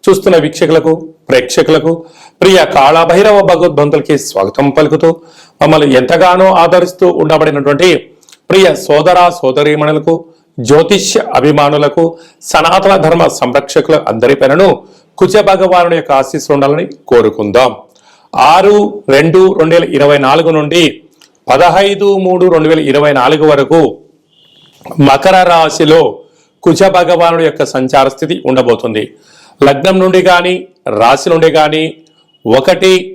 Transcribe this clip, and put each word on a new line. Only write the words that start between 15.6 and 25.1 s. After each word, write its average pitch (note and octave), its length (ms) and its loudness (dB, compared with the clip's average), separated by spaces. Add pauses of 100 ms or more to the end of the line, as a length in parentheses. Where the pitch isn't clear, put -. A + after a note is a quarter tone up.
యొక్క D3+ 140 -6
ఆశీస్సులు C3+ 440 -2
ఉండాలని C#3+ 280 -2 (260)
కోరుకుందాం. A2+ 600 0 (840)
ఆరు G3 220 2 (380)
రెండు D#3+ 260 2 (180)
రెండు E3 160 0
వేల E3 120 2 (120)
ఇరవై C#3+ 200 2
నాలుగు D3 400 0
నుండి D3+ 240 -2 (680)
పదహైదు G3 580 0 (180)
మూడు F3+ 180 -2 (100)
రెండు D#3 160 0
వేల D#3 200 2
ఇరవై D3 300 0
నాలుగు D3+ 300 0
వరకు D3 300 0 (1300)
మకర F#3+ 280 2 (140)